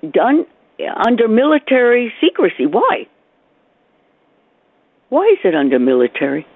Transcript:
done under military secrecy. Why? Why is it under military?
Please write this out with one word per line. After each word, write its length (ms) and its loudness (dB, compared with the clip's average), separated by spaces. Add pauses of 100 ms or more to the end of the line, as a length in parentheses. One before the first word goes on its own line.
(120)
done 340 0 (580)
under 220 2
military 920 2
secrecy. 460 -2
Why? 420 -2 (2000)
Why 240 0
is 100 2
it 140 0
under 240 0
military? 760 -2